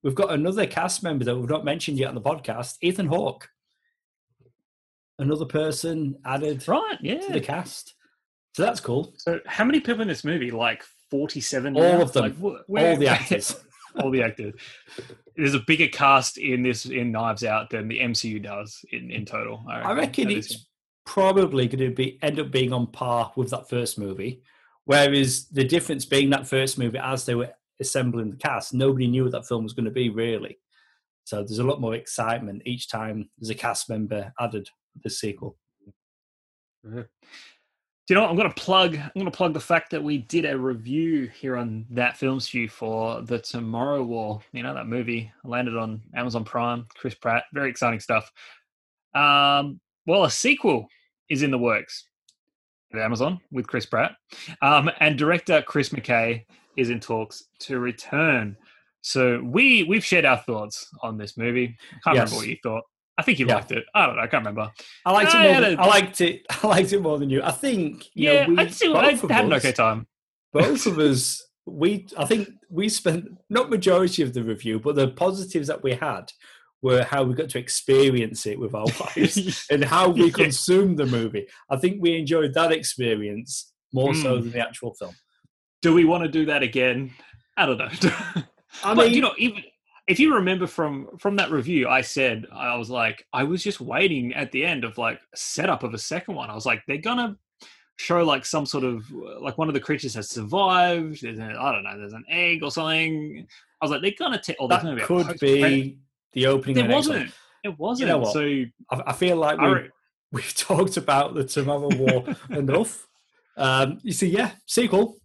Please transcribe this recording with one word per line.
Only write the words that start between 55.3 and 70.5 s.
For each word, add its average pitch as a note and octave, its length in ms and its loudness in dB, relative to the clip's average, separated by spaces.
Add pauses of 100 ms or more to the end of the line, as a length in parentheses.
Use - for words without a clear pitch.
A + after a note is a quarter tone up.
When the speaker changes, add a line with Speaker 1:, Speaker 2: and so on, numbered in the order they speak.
Speaker 2:
Chris C#3 280 -2
McKay A#2 560 0 (320)
is B2 120 2
in A#2+ 100 -2
talks A2+ 460 -6 (140)
to C3 200 -6
return. B2 760 -2 (460)
So B2 420 2
we, G#3+ 400 4
we've G3 220 2
shared E3+ 200 4
our B2+ 120 4
thoughts G#2+ 520 -8 (120)
on A2 160 -8
this G#2 200 -12
movie. A#2+ 400 -2 (260)
Can't D#3 120 4
remember A2+ 160 2
Speaker 1:
Yes. - 40 -4
Speaker 2:
what A2+ 120 -4
you - 160 -8
thought. A2+ 200 -4 (340)
I - 60 -2
think F3+ 160 2
you B2 80 2
Speaker 1:
Yeah. A#2 80 4
Speaker 2:
liked A2+ 160 -4
it. A#2 120 -4 (120)
I F#3+ 100 6
don't A#2+ 100 0
know. A#2+ 60 -2
I A#2 60 -2
can't B2+ 180 2
remember. G#2+ 260 -4 (340)
Speaker 1:
I F3+ 60 4
liked G#3 220 6
it E4 40 6
Speaker 2:
I E4 60 8
Speaker 1:
more C#4+ 120 10
Speaker 2:
had B3+ 80 6
Speaker 1:
than, F#3 160 4
Speaker 2:
a - 20 6
Speaker 1:
I F3+ 60 8
liked G3 340 6
it. F3 320 0
<laughs> - 100 -4
I G#3+ 40 2
liked F#3+ 260 4
it G3 80 2
more D3+ 160 0
than C#3 120 -2
you. C3+ 120 2
I E3 100 0
think, F#3+ 600 -2
you D4 160 2
Speaker 2:
Yeah, C#4+ 160 8
Speaker 1:
know, D#4+ 80 0
we, F4 60 6
Speaker 2:
I - 80 4
still, E4 280 2
I C#4+ 160 6
Speaker 1:
both A#3+ 120 0
of F3+ 80 0
Speaker 2:
had - 140 4
an F3 80 4
Speaker 1:
us, C3 120 2
Speaker 2:
okay C3 80 4
time. A2 340 2 (460)